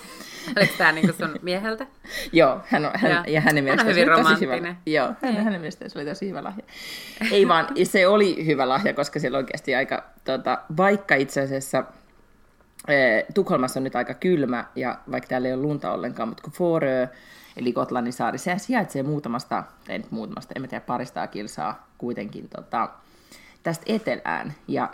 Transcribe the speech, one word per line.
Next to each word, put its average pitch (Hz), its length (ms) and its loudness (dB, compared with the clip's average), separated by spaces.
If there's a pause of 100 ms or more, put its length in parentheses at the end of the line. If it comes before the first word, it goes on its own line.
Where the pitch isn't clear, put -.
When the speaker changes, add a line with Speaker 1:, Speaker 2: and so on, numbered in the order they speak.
(260)
Speaker 1:
<laughs> - 320 -8
Oliko - 200 4
tää 165 140 4
niinku 160 220 2
sun 160 280 -4
mieheltä? 220 460 -4 (460)
Speaker 2:
Joo, 156 320 6
hän 151 200 0
on, - 100 -2
hän, 160 160 2
Speaker 1:
Joo. 170 160 2
Speaker 2:
ja 151 140 2
hänen 151 260 4
Speaker 1:
Hän 135 120 4
on 240 60 4
Speaker 2:
mielestään - 20 2
Speaker 1:
hyvin - 180 6
Speaker 2:
se - 80 6
oli 330 100 6
tosi - 180 6
hyvä. 131 140 0
Speaker 1:
romanttinen. 175 300 -6
Speaker 2:
Joo, 151 220 2
hän, 247 260 -2
Speaker 1:
Niin. 208 100 2
Speaker 2:
hänen 196 180 0
mielestään - 300 -10
se - 80 -10
oli 143 100 -6
tosi 190 200 -8
hyvä 165 140 -8
lahja. 190 200 -12 (680)
Ei 196 160 6
vaan, 165 200 4 (160)
se 185 240 6
oli 202 380 4
hyvä 135 240 2
lahja, 135 240 2
koska 143 260 -4
siellä 139 180 0
oikeasti 131 380 -2
aika, 127 280 -2 (200)
tota, 127 360 -2 (180)
vaikka 196 380 4
itse 139 260 0
asiassa, 135 420 -2 (1040)
eh, 131 460 4
Tukholmassa 143 460 0
on 131 40 -2
nyt 135 120 -4
aika 123 180 -2
kylmä, 139 520 0 (100)
ja 127 240 -4 (120)
vaikka 127 160 -6
täällä 127 200 -2
ei 127 60 -2
ole 131 80 -4
lunta 147 300 -2
ollenkaan, 113 380 -6
mut - 120 -12
kun - 120 -14
Fårö, 147 540 0 (500)
eli 123 160 -2
Gotlannin 123 400 -2
saari, 120 240 -4
sehän 180 220 -4
sijaitsee 185 440 -2
muutamasta, 127 600 -4 (260)
ei 92 80 -8
nyt - 140 -12
muutamasta, 110 440 -10
en 131 60 -8
mä 131 60 -10
tiedä, - 180 -10
parista 123 420 -6
kilsaa - 600 -10 (100)
kuitenkin 117 580 -8
tota, - 340 -4 (720)
tästä 165 240 -4
etelään, 147 640 -4 (140)
ja, 131 260 -2